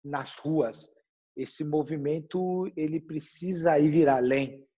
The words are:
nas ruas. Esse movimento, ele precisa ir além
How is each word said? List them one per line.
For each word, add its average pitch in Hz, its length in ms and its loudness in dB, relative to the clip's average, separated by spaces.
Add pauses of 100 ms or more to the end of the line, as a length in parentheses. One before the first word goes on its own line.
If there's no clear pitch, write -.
nas 143 340 -8
ruas. 143 520 -2 (480)
Esse 131 280 -8
movimento, 156 1120 -4
ele 156 200 -4
precisa 165 800 -2
ir 151 300 6
além 131 580 2 (120)